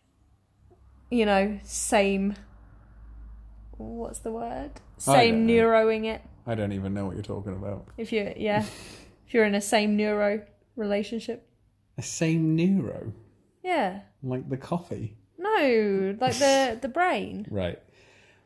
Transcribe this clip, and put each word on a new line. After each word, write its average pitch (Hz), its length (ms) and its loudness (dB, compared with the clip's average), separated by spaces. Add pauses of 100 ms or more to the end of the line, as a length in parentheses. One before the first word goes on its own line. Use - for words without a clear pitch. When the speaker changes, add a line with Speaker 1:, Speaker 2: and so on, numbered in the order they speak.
(1120)
Speaker 1:
you 233 140 2
know, 202 380 2
same, 196 720 0 (1400)
what's 226 420 -10
the 226 120 -8
word? 233 400 -8 (260)
Speaker 2:
I - 40 -14
Speaker 1:
Same 226 460 6
Speaker 2:
don't - 0 -
know. 233 60 6 (100)
Speaker 1:
neuroing 220 420 4
it. 220 160 -6 (240)
Speaker 2:
I 117 100 -2
don't 101 180 -2
even 98 200 -4
know 101 120 -4
what 92 100 -6
you're 104 80 -8
talking 101 300 -8
about. 101 340 -10 (100)
Speaker 1:
If 226 160 -8
you're, 208 240 -2
yeah. 208 320 0
Speaker 2:
<laughs> - 60 -16 (520)
Speaker 1:
If - 80 -4
you're 220 100 6
in 208 80 2
a 202 80 0
same 208 340 2
neuro 208 460 2 (340)
relationship. 214 720 -4 (520)
Speaker 2:
A - 20 -8
same 160 540 0
neuro? 165 580 0 (500)
Speaker 1:
Yeah. 226 360 0 (240)
Speaker 2:
Like 127 260 -6
the 135 80 -2
coffee? 131 600 -6 (200)
Speaker 1:
No, 220 800 2
like 254 200 2
the, 269 400 4
Speaker 2:
<laughs> - 20 -12
Speaker 1:
the 277 60 -6
brain. 214 640 -2
Speaker 2:
Right. 95 260 -2 (680)